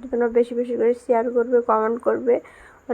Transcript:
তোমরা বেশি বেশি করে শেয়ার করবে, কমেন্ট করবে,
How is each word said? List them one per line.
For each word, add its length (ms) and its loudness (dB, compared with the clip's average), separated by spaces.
তোমরা 160 0
বেশি 280 0
বেশি 240 -4
করে 140 2
শেয়ার 320 0
করবে, 260 2
কমেন্ট 460 0
করবে, 280 2